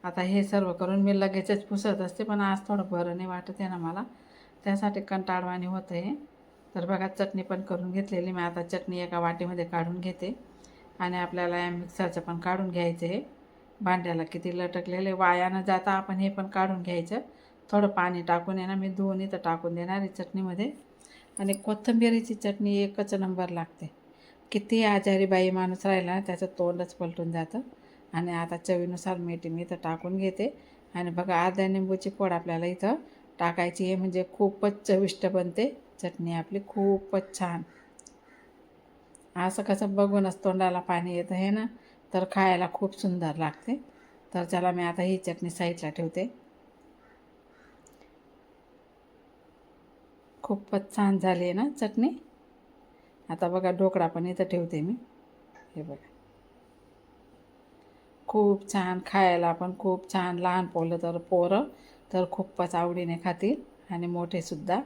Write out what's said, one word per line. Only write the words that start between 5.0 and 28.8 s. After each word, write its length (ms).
कंटाळवाणी 640
होत 260
आहे. 220
तर 100
बघा, 240
चटणी 320
पण 200
करून 300
घेतलेली 400
मी. 100
आता 220
चटणी 360
एका 200
वाटीमध्ये 460
काढून 340
घेते 340
आणि 180
आपल्याला 400
या 120
मिक्सरचं 520
पण 180
काढून 320
घ्यायचं 340
आहे. 160
भांड्याला 420
किती 360
लटकलेले, 520
वाया 380
न 120
जाता 300
आपण 280
हे 100
पण 180
काढून 340
घ्यायचं. 380
थोडं 180
पाणी 340
टाकून 360
आहे 100
ना, 80
मी 140
धुवून 320
इथं 220
टाकून 320
देणार 240
आहे 100
चटणीमध्ये. 600
आणि 160
कोथिंबिरीची 800
चटणी 440
एकच 360
नंबर 360
लागते. 420
किती 320
आजारी 420
बाई 240
माणूस 360
राहिला, 340
त्याचं 260
तोंडच 360
पलटून 360
जातं. 300
आणि 200
आता 240
चवीनुसार 600